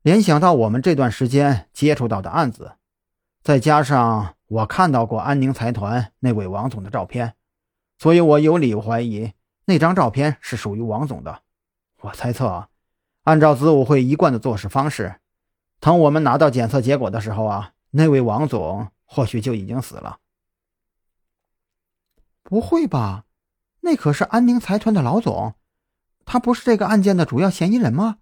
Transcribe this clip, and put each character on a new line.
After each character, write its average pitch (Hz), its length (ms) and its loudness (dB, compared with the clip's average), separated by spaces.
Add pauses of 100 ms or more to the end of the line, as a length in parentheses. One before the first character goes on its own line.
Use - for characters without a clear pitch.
联 185 200 4
想 160 200 2
到 180 120 4
我 117 160 2
们 120 120 -2
这 170 140 2
段 135 140 0
时 120 200 -4
间 139 420 0
接 147 240 0
触 120 140 -4
到 104 120 -4
的 90 80 -10
案 143 220 -2
子， - 240 -20 (680)
再 147 160 2
加 151 240 4
上 117 540 0 (120)
我 110 180 -2
看 180 260 0
到 120 140 2
过 110 120 -6
安 139 240 -2
宁 131 120 0
财 117 180 -4
团 107 480 -4
那 123 140 0
位 107 120 -4
王 101 240 -6
总 110 140 -10
的 101 60 -14
照 101 160 -6
片， 117 300 -8 (640)
所 160 160 4
以 175 60 6
我 151 180 6
有 156 200 4
理 151 100 2
由 107 140 -2
怀 113 180 -4
疑 110 320 -6 (320)
那 180 160 2
张 170 160 2
照 151 140 2
片 139 320 -2
是 - 160 -12
属 104 180 -8
于 110 60 -8
王 117 260 -6
总 85 160 -12
的。 76 200 -16 (580)
我 107 100 -14
猜 123 220 -6
测 127 160 -4
啊， 92 200 -8 (540)
按 160 160 4
照 151 160 6
子 139 140 2
午 139 160 4
会 135 180 2
一 127 100 0
贯 139 200 2
的 120 40 -4
做 113 200 -4
事 101 100 -10
方 131 240 -2
式， 90 300 -10 (580)
等 170 220 4
我 151 80 6
们 151 120 2
拿 135 160 2
到 151 120 4
检 120 180 -2
测 131 140 0
结 135 160 0
果 120 120 -4
的 107 120 -6
时 107 100 -8
候 107 140 -4
啊， 101 260 -6 (200)
那 156 180 4
位 139 100 4
王 120 260 0
总 101 460 -6 (140)
或 135 200 -2
许 113 140 -4
就 117 160 -4
已 98 100 -8
经 117 160 -6
死 - 140 -14
了。 - 240 -16 (2250)
”“不 202 160 -2
会 330 260 0
吧？ 110 380 -4 (560)
那 339 160 0
可 - 160 -2
是 - 140 -2
安 240 200 0
宁 240 140 2
财 202 180 -2
团 220 160 0
的 190 80 2
老 143 200 0
总， 110 340 -6 (680)
他 - 120 -4
不 240 160 0
是 - 120 -6
这 233 100 4
个 202 120 -2
案 208 140 2
件 196 140 2
的 170 100 2
主 123 140 -4
要 190 100 2
嫌 180 220 -2
疑 233 60 2
人 147 160 0
吗？” 208 280 -2